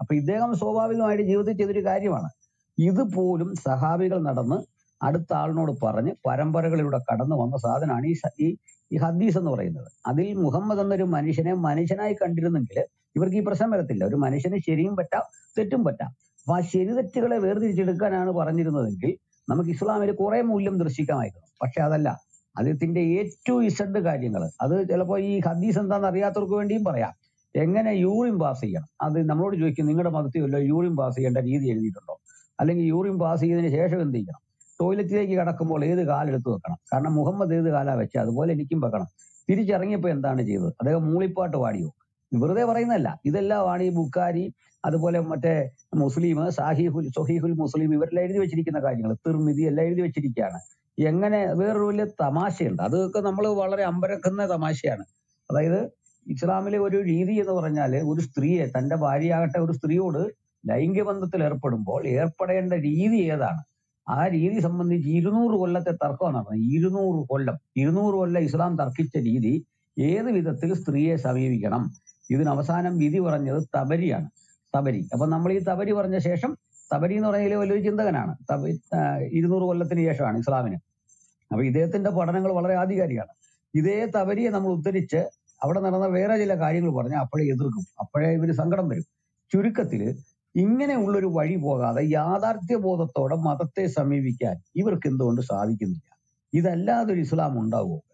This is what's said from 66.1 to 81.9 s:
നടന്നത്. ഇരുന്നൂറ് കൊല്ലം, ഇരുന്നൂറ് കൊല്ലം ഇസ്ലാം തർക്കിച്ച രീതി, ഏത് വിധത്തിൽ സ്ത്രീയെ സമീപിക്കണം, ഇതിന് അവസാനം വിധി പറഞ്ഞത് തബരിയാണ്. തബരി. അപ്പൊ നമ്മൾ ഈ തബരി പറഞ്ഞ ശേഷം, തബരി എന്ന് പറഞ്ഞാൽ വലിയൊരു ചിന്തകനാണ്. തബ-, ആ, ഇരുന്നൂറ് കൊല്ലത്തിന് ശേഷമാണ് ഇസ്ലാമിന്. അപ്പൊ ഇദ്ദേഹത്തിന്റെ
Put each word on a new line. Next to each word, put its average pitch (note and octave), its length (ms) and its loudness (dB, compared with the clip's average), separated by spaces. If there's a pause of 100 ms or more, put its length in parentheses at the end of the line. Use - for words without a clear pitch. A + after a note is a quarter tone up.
നടന്നത്. G#2+ 240 -4
ഇരുന്നൂറ് E3 680 0
കൊല്ലം, C3 300 -2 (200)
ഇരുന്നൂറ് F#3+ 380 2
കൊല്ലം F3 260 0
ഇസ്ലാം E3 360 0
തർക്കിച്ച D3 400 -2
രീതി, A#2 480 0 (340)
ഏത് G3+ 320 0
വിധത്തിൽ E3 420 0
സ്ത്രീയെ D#3+ 420 0
സമീപിക്കണം, B2+ 800 0 (360)
ഇതിന് C#3 200 2
അവസാനം E3+ 480 0
വിധി D#3 220 2
പറഞ്ഞത് D3+ 440 0 (160)
തബരിയാണ്. C#3 500 0 (480)
തബരി. B2+ 360 0
അപ്പൊ C3+ 120 0
നമ്മൾ E3 280 2
ഈ G3 60 2
തബരി F#3+ 320 0
പറഞ്ഞ F#3+ 260 0
ശേഷം, F3 400 -2 (380)
തബരി F3 200 2
എന്ന് G#3+ 120 2
പറഞ്ഞാൽ G3+ 280 2
വലിയൊരു G3+ 260 2
ചിന്തകനാണ്. G3 540 0 (180)
തബ-, D#3 440 -2
ആ, C#3+ 200 0
ഇരുന്നൂറ് E3+ 460 2
കൊല്ലത്തിന് F3 360 0
ശേഷമാണ് C3+ 380 0
ഇസ്ലാമിന്. A#2 380 0 (760)
അപ്പൊ A2 120 0
ഇദ്ദേഹത്തിന്റെ E3 460 2